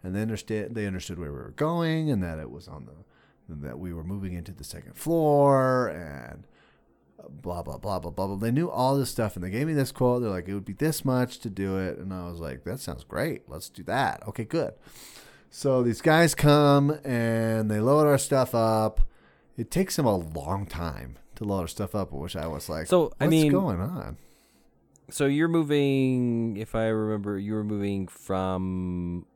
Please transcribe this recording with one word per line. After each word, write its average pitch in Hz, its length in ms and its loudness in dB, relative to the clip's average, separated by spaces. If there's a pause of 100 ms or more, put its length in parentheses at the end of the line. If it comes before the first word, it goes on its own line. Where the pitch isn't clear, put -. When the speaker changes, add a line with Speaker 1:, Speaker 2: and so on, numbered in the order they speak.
Speaker 1:
and 92 100 -6
they 104 80 -2
understand, 110 540 -4
they 104 100 -4
understood 90 320 -6
where 76 140 -8
we 69 60 -10
were - 180 -14
going 160 520 0
and 107 140 0
that 80 160 -4
it 64 140 -10
was - 160 -16
on 71 180 -16
the, 67 60 -20 (720)
that 64 140 -10
we 87 120 -8
were 82 120 -8
moving 95 300 -6
into 85 180 -10
the - 100 -16
second - 340 -16
floor 143 920 4
and 71 580 -10 (960)
blah, 87 220 -6
blah, 69 140 -10
blah, 98 200 -4
blah, 80 140 -8
blah, 98 160 -4
blah. 98 80 -4
They 113 160 0
knew 156 180 2
all 127 260 2
this 135 140 0
stuff, 107 240 -2
and 90 100 -8
they 92 60 -6
gave 123 160 -2
me 160 80 -2
this 135 160 2
quote. 123 320 2
They're 110 80 0
like, 90 160 -4
"It 98 80 -6
would 98 100 -6
be 104 80 -10
this 151 320 -2
much 127 360 0
to 113 100 -6
do 95 280 -2
it," 92 200 -2
and 95 160 -8
I 90 160 -8
was 85 80 -10
like, 69 240 -8
"That 113 160 -6
sounds 64 240 -10
great. - 460 -6
Let's - 200 -12
do - 160 -16
that." 113 440 -2
Okay, 110 160 -6
good. 156 300 -2 (760)
So 131 320 2
these 120 200 0
guys 160 320 6
come, 143 680 6
and 113 680 2
they 107 100 2
load 147 260 6
our 143 120 6
stuff 131 360 2
up. 113 460 2 (560)
It 117 140 -6
takes 185 260 0
them 156 80 0
a 107 100 4
long 80 520 -4
time 65 500 -8 (200)
to - 80 -8
load 98 160 -2
our 82 80 -4
stuff - 260 -6
up, 98 180 -4
which 78 240 -8
I 80 100 -6
was 76 220 -8
like, 80 180 -6
Speaker 2:
So, 175 320 4
I - 60 -2
Speaker 1:
"What's 165 60 4
Speaker 2:
mean, 156 220 6
Speaker 1:
going 139 280 0
on?" 135 380 -8 (880)
Speaker 2:
so - 160 -2
you're 147 240 2
moving, 131 1080 2
if 110 160 -8
I 110 140 2
remember, 107 500 -2
you 104 160 -4
were 107 100 -2
moving 101 440 -2
from 92 1160 -4 (120)